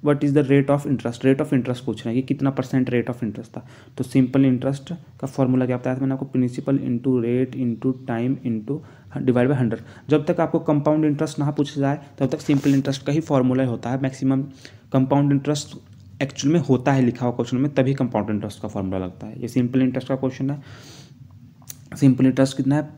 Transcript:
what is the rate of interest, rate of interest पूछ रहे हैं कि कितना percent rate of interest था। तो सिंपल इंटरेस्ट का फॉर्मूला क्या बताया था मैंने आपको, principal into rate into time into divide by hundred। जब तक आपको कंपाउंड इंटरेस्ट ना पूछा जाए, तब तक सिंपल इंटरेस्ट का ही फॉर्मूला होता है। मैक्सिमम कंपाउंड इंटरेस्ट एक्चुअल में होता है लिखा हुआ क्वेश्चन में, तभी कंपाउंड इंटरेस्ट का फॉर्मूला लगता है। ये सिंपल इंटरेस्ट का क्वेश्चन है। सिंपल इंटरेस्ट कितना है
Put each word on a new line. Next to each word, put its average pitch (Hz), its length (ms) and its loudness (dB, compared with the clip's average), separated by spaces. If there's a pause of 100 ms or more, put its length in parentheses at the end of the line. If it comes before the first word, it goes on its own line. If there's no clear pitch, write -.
what 147 200 2
is 143 80 2
the 147 120 4
rate 139 260 4
of 143 160 0
interest, 123 380 -4
rate 135 180 4
of 147 100 -2
interest 123 280 0
पूछ 107 240 -6
रहे 113 100 -4
हैं 131 80 0
कि 131 60 -6
कितना 135 280 -2
percent 127 340 0
rate 123 200 0
of 120 120 -8
interest 110 340 -8
था। - 80 -14 (340)
तो 131 60 -2
सिंपल 131 400 4
इंटरेस्ट 135 480 0 (280)
का 135 60 -8
फॉर्मूला 127 400 0
क्या 123 100 -2
बताया 127 200 -4
था 131 40 -6
मैंने 135 140 -2
आपको, 135 120 -6 (100)
principal 127 460 0
into 127 400 -2
rate 127 420 -2
into 120 300 -2 (140)
time 123 280 -2 (100)
into 113 320 -4 (420)
divide 123 300 4
by 139 80 0
hundred। 113 240 0 (280)
जब 147 160 4
तक 170 140 0
आपको 160 200 2
कंपाउंड 151 440 2
इंटरेस्ट 151 340 -2
ना 147 120 0
पूछा 143 300 -2
जाए, 139 200 0 (180)
तब 139 80 2
तक 147 140 -2
सिंपल 139 340 2
इंटरेस्ट 135 320 0
का 143 60 0
ही 160 80 2
फॉर्मूला 131 440 2
होता 120 260 -4
है। 131 120 -2
मैक्सिमम 135 400 0 (500)
कंपाउंड 143 400 4
इंटरेस्ट 143 440 -2 (460)
एक्चुअल 139 300 -2
में 170 80 4
होता 131 320 2
है 135 100 4
लिखा 123 240 0
हुआ 120 80 0
क्वेश्चन 123 220 -2
में, 143 180 0
तभी 135 200 2
कंपाउंड 110 360 -2
इंटरेस्ट 104 320 -6
का 107 60 -8
फॉर्मूला 95 300 -4
लगता 92 280 -8
है। 110 140 -14
ये 117 80 -8
सिंपल 123 340 0
इंटरेस्ट 127 260 -2
का 135 80 -2
क्वेश्चन 135 340 -4
है। 143 100 -6 (1400)
सिंपल 131 300 4
इंटरेस्ट 135 300 2
कितना 139 200 0
है 151 220 -2